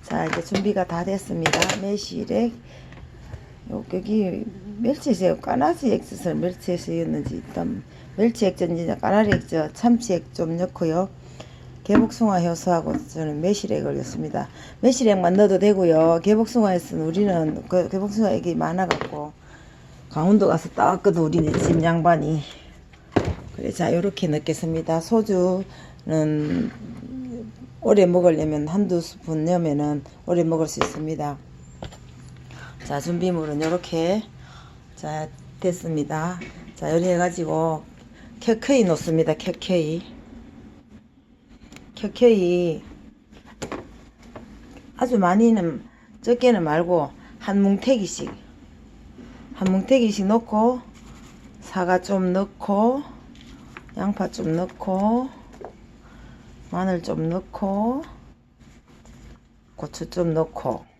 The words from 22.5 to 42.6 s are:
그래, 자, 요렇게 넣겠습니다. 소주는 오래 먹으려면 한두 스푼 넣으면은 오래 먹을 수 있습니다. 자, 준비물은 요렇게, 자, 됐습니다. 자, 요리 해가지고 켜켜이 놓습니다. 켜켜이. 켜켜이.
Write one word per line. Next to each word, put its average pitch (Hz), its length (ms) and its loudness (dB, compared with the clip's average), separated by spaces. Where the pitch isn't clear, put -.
그래, - 160 -6
자, 160 220 0
요렇게 185 340 -2
넣겠습니다. 160 720 -2
소주는 190 640 2
오래 202 260 6
먹으려면 156 640 2
한두 180 320 0
스푼 160 460 -6
넣으면은 147 580 0
오래 175 180 2
먹을 160 240 0
수 - 120 -8
있습니다. 151 580 -4
자, 143 140 -4
준비물은 165 640 -2
요렇게, 175 600 -2
자, 156 340 -8
됐습니다. 165 800 -4
자, 151 180 -4
요리 170 140 2
해가지고 165 760 0
켜켜이 226 440 4
놓습니다. 160 500 2
켜켜이. 170 680 -2
켜켜이. 180 880 2